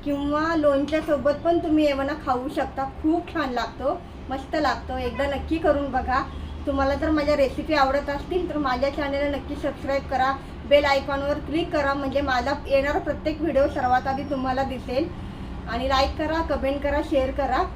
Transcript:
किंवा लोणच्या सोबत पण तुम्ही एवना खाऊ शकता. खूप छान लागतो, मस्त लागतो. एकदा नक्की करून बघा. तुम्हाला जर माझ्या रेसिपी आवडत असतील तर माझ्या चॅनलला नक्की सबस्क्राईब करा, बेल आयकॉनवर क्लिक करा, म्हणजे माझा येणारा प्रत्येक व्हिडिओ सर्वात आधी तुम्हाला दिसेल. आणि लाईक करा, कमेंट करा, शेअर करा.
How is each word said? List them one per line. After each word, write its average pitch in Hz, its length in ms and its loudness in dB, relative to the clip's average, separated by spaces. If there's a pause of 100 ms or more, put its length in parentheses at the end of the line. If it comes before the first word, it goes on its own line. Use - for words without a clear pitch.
किंवा 285 520 0
लोणच्या 294 460 4
सोबत 285 420 0
पण 339 160 4
तुम्ही 311 260 4
एवना 277 280 0 (120)
खाऊ 254 300 0
शकता. - 280 -2 (180)
खूप 339 320 0
छान 277 200 -2
लागतो, 240 400 -2 (360)
मस्त 277 260 -6
लागतो. 254 420 0
एकदा 254 300 -2
नक्की 285 300 -2
करून 285 340 2
बघा. 254 300 0 (440)
तुम्हाला 277 300 2
जर 311 160 -2
माझ्या 294 260 4
रेसिपी 285 380 2
आवडत 277 340 2
असतील 320 400 -2
तर 302 80 -2
माझ्या 262 380 0
चॅनलला 285 420 -2
नक्की 294 180 -6
सबस्क्राईब 277 540 -2
करा, 262 220 2 (380)
बेल 294 160 6
आयकॉनवर 277 600 0
क्लिक 330 280 -2
करा, 277 200 2
म्हणजे 277 280 -2
माझा 269 320 0 (140)
येणारा 277 320 2
प्रत्येक 302 420 -4
व्हिडिओ 285 280 4
सर्वात 254 380 2
आधी 269 220 -2
तुम्हाला 262 360 0
दिसेल. 254 440 -2 (600)
आणि 247 200 -2
लाईक 269 280 2
करा, 320 320 0
कमेंट 277 340 0
करा, 285 260 2
शेअर 269 220 2
करा. 269 320 0 (120)